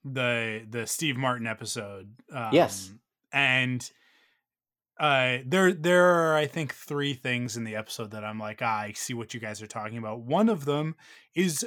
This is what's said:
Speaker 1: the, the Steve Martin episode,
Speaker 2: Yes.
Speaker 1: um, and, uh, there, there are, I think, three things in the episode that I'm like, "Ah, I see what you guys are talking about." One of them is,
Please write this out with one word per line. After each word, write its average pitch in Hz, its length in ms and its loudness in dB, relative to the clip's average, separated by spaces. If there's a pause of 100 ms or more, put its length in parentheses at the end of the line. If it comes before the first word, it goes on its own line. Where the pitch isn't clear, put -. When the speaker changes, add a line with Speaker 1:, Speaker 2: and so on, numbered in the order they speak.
Speaker 1:
the, 117 680 -2
the 117 160 -6
Steve 147 300 -2
Martin 123 320 -2
episode, 104 640 -8 (380)
Speaker 2:
Yes. 98 380 2
Speaker 1:
um, 107 100 -20 (320)
and, 127 580 2 (1080)
uh, 131 460 4
there, 180 280 6
there 180 320 6
are, 165 320 6
I 151 100 4
think, 147 260 -4
three 143 420 -4
things 123 420 -4
in 117 80 -6
the 107 120 -6
episode 107 360 -8
that 107 120 -10
I'm 107 140 -8
like, 107 240 -8
"Ah, 113 180 0
I 104 120 -8
see - 200 -8
what 117 220 -8
you 117 60 -8
guys 107 200 -10
are 107 60 -14
talking 110 320 -8
about." 113 220 -8
One 160 280 2
of 170 160 0
them 151 300 0 (400)
is, 175 320 0